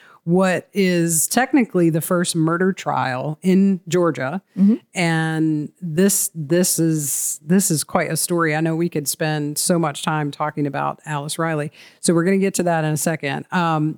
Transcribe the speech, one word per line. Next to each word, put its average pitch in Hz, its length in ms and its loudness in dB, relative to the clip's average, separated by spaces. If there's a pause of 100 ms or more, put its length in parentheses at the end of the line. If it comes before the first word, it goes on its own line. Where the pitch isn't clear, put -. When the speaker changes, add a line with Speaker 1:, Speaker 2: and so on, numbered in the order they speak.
(240)
Speaker 1:
what 180 500 0
is 170 520 2
technically 240 640 2
the 160 140 0
first 175 340 -2
murder 170 380 2
trial 135 640 -4
in 190 480 4
Georgia. 156 540 0 (140)
Speaker 2:
Mm-hmm. 202 180 4 (200)
Speaker 1:
And 160 840 0
this, 180 540 0
this 165 440 0
is, 160 640 -2
this 180 280 2
is 151 140 0
quite - 280 -2
a 160 60 -4
story. 165 360 0
I 156 60 0
know 160 160 0
we 170 140 0
could 147 180 -6
spend 151 480 -4
so 175 220 0
much 156 240 -2
time 151 280 -2
talking 151 360 -4
about 143 400 -4
Alice 151 320 -6
Riley. 160 340 -4 (280)
So - 120 0
we're 165 120 2
gonna 196 120 2
get 190 180 0
to - 100 -2
that 165 200 0
in 151 80 0
a 151 60 0
second. 147 520 -4
Um, 160 480 0